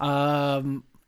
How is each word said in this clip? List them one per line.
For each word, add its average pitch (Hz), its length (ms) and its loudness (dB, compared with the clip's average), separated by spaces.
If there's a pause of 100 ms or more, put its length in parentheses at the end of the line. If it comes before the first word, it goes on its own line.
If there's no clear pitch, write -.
Um, 143 840 0 (240)